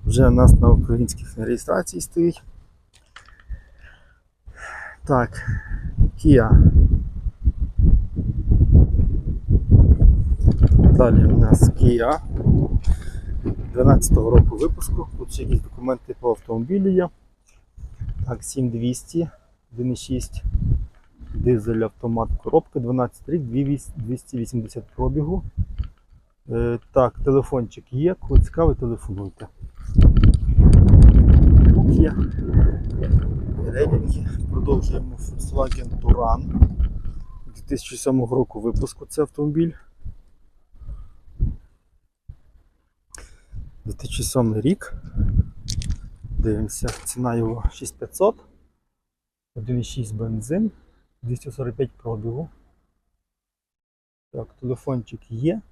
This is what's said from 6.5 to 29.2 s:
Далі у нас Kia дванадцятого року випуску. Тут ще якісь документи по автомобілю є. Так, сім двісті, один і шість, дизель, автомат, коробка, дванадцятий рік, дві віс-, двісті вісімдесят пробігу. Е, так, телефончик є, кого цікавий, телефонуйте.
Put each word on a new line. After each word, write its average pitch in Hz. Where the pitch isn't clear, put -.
Далі 120
у -
нас -
Kia 120
дванадцятого 123
року 117
випуску. -
Тут 123
ще -
якісь 127
документи 127
по 123
автомобілю 127
є. 180
Так, 117
сім 131
двісті, 123
один 123
і 120
шість, -
дизель, 113
автомат, 113
коробка, 151
дванадцятий 123
рік, 160
дві 127
віс-, 139
двісті 120
вісімдесят 113
пробігу. 147
Е, 117
так, 127
телефончик 131
є, 160
кого 135
цікавий, 160
телефонуйте. 101